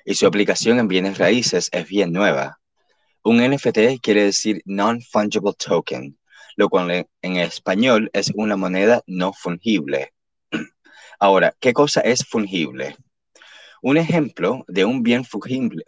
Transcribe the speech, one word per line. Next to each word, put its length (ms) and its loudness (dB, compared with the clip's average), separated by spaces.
y 120 -4
su 100 2
aplicación 540 2
en 80 2
bienes 320 -2
raíces 520 2
es 160 -4
bien 240 0
nueva. 480 -2
Un 160 4
N 160 4
F 160 -2
T 300 2
quiere 220 2
decir 420 -2
Non-Fungible 880 -2
Token, 640 -4
lo 140 2
cual 200 0
en, 180 -4
en 140 -6
español 800 0
es 200 -4
una 220 -4
moneda 500 0
no 280 -4
fungible. 800 -4
<clears throat> 680 -14
Ahora, 400 4
¿qué 140 2
cosa 280 2
es 240 0
fungible? 720 -6
Un 160 2
ejemplo 720 0
de 180 2
un 180 0
bien 220 2
fungible, 640 -6